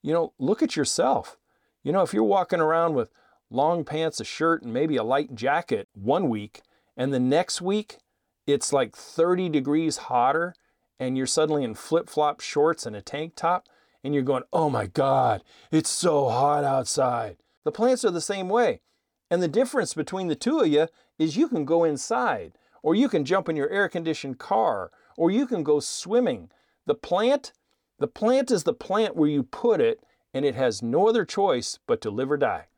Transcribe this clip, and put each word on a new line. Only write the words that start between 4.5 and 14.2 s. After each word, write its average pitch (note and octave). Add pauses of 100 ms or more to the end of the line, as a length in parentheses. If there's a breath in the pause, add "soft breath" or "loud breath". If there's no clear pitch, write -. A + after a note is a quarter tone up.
and A#2
maybe C#3+
a A2
light C3
jacket C3+
one C#3
week, G#2 (340)
and C3
the B2+
next C#3+
week G3+ (480)
it's, C#3+
like, C3+
thirty F3+
degrees D3+
hotter, C#3+ (440)
and C3
you're C3
suddenly D3+
in A2
flip-flop D3+
shorts D#3
and G#2+
a G2+
tank D#3
top, F3 (340 soft breath)
and D3
you're C#3